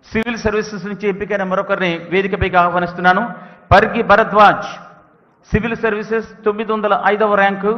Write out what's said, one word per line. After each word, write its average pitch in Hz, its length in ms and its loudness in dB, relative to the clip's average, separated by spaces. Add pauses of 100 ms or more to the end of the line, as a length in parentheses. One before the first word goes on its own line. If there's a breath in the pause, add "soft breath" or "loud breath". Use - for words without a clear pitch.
(120)
సివిల్ 220 320 -4
సర్వీసెస్ 208 460 -4
నుంచి 208 200 -10
ఎంపికైన 202 400 -6
మరొకరిని 190 400 -2 (220)
వేదికపైకి 190 500 0
ఆహ్వానిస్తున్నాను. 175 600 2 (480 loud breath)
పర్గి 220 300 4 (100)
భరద్వాజ్, 202 580 4 (800)
సివిల్ 226 340 -2
సర్వీసెస్, 214 460 -4 (160)
తొమ్మిది 208 280 -2
వందల 208 200 0 (180)
ఐదవ 208 300 2
ర్యాంకు 196 360 0